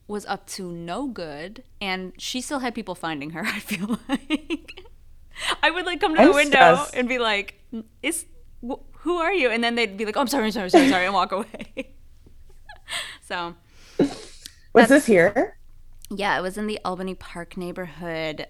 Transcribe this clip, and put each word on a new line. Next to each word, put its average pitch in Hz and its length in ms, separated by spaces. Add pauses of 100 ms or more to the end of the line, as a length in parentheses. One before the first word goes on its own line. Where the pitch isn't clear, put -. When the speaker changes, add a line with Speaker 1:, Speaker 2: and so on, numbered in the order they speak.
Speaker 1:
was 208 180
up 196 220
to 180 240
no 175 360
good. 180 560 (180)
And 185 380
she - 220
still 277 180
had 247 160
people 196 200
finding 156 360
her, 175 100
<laughs> 214 40
I 208 140
feel 208 480
like. - 760 (800)
I 311 80
would, 359 140
like, 349 140
come 311 160
to 214 60
the 277 60
Speaker 2:
I'm - 60
Speaker 1:
window 277 520
Speaker 2:
stressed. - 80
Speaker 1:
and 247 160
be 254 80
like, 208 380 (480)
"Is, 302 220 (420)
wh-, - 140 (180)
who 349 180
are 339 160
you?" 277 160
And 233 140
then 233 120
they'd 208 220
be 214 80
like, 214 100
"Oh, 285 60
I'm 262 60
sorry, 220 180
I'm 214 60
sorry, 190 180
sorry, 285 180
sorry," 180 180
and 196 80
walk 185 180
<laughs> - 20
away. - 640 (1300)
So 175 340 (1160)
Speaker 2:
Was 233 140
Speaker 1:
that's - 20
Speaker 2:
this 277 180
here? 196 500 (520)
Speaker 1:
Yeah, 196 280
it 160 40
was 190 160
in 208 100
the 214 180
Albany 185 300
Park - 420
neighborhood, 165 920